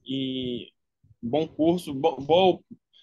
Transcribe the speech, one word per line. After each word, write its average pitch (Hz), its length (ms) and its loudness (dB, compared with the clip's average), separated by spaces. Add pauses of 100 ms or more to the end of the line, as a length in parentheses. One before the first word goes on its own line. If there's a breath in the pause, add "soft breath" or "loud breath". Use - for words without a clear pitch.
E 131 640 -6 (520)
bom 147 280 -2
curso, 165 440 0
bo-, 139 280 0
bom 170 400 4 (420 soft breath)